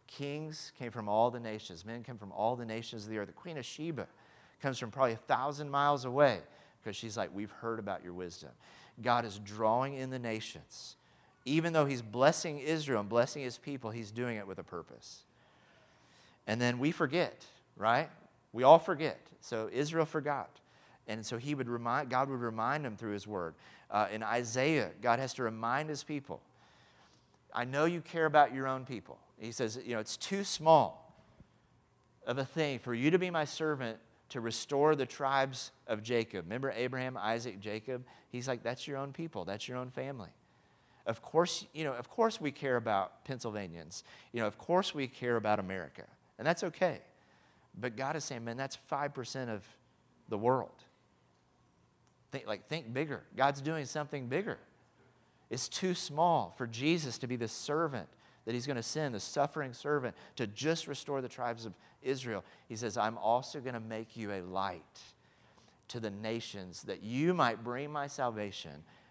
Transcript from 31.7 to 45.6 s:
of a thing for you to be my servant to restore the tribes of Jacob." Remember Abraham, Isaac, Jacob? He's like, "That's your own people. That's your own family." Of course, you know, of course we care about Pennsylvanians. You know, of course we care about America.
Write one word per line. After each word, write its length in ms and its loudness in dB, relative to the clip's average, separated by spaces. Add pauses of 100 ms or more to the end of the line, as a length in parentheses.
of 140 -2
a 60 -2
thing 340 0
for 140 -4
you 180 4
to 80 6
be 100 0
my 160 0
servant 560 -2 (280)
to 120 -6
restore 560 4
the 80 0
tribes 640 0 (140)
of 180 -2
Jacob." 400 0
Remember 280 -2
Abraham, 440 -2
Isaac, 460 -2
Jacob? 440 -6 (240)
He's 200 -6
like, 140 -2
"That's 220 -4
your 120 -6
own 160 -6
people. 320 -6
That's 240 -6
your 80 -6
own 140 -8
family." 400 -8 (720)
Of 160 -2
course, 500 2
you 140 -4
know, 80 0
of 160 -8
course 320 2
we 100 0
care 240 0
about 480 2
Pennsylvanians. 800 -8 (300)
You 80 0
know, 60 4
of 100 -4
course 360 2
we 140 -2
care 300 0
about 220 4
America. 460 -6 (320)